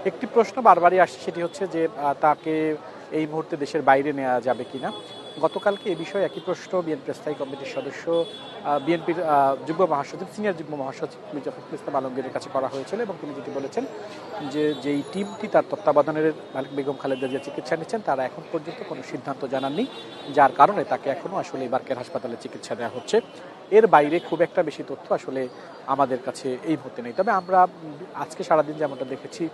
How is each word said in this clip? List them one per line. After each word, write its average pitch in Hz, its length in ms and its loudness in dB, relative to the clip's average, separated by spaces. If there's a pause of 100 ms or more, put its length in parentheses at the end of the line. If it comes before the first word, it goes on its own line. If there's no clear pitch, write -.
একটি 190 220 -2
প্রশ্ন 233 360 2
বারবারই 180 380 8
আসছে, - 240 4
সেটি 170 180 -4
হচ্ছে 175 240 -4
যে, 165 300 0
আহ, 143 240 0
তাকে 156 560 2 (340)
এই 156 160 -2
মুহূর্তে 156 300 -6
দেশের 147 260 -2
বাইরে 139 300 6
নেওয়া 127 280 0
যাবে 120 320 0
কিনা। 135 200 -6 (480)
গতকালকে 196 520 0
এ - 20 0
বিষয়ে 170 300 -2
একই 160 200 -4
প্রশ্ন 180 380 -2
বিএনপি 151 300 -4
স্থায়ী 151 260 -6
কমিটির 135 280 -8
সদস্য, 139 580 -2 (400)
আহ, 147 140 2
বিএনপির, 160 440 0
আহ, 139 340 6 (100)
যুগ্ম 165 200 4
মহাসচিব, 156 480 -2
সিনিয়র 208 220 -2
যুগ্ম 151 200 -8
মহাসচিব 139 580 -8
মির্জা 139 160 -6
ফখরুল - 240 -12
ইসলাম 139 300 -2
আলমগীরের 131 260 -4
কাছে 135 220 -6
করা 131 160 0
হয়েছিল 135 320 -6
এবং 196 200 -4
তিনি 147 140 -8
যেটি 139 200 -10
বলেছেন 139 300 -4 (680)
যে, 151 320 2
যেই 143 200 0 (100)
টিমটি 202 360 -6
তার - 220 4
তত্ত্বাবধানের 151 600 4 (220)
মালিক 139 220 -6
বেগম 139 160 -2
খালেদা 135 340 -2
জিয়া 127 180 -2
চিকিৎসা - 320 -4
নিচ্ছেন, 160 280 -4
তারা 131 200 0
এখন 160 180 -6 (100)
পর্যন্ত 165 360 -6
কোনো 139 140 -8
সিদ্ধান্ত 139 440 -8
জানাননি, 135 400 -2 (480)
যার 135 180 10
কারণে 143 320 8
তাকে 131 260 -2
এখনও 170 260 -4
আসলে 131 280 -4
এবারকার 123 340 -2
হাসপাতালে 120 420 -6
চিকিৎসা - 340 -10
দেওয়া 113 200 -4
হচ্ছে। 208 260 2 (500)
এর 220 160 10
বাইরে 156 320 8
খুব 170 240 0
একটা 170 200 2
বেশি 151 260 -4
তথ্য - 260 -4
আসলে 131 340 -4 (380)
আমাদের 135 380 2
কাছে 127 400 -4
এই 160 120 2
মুহূর্তে 127 260 -10
নেই। 120 140 -8
তবে 190 140 2
আমরা, 185 340 6
উম, 170 280 -4 (220)
আজকে 143 300 -8
সারাদিন 151 320 4
যেমনটা 139 280 -2
দেখেছি 135 500 -6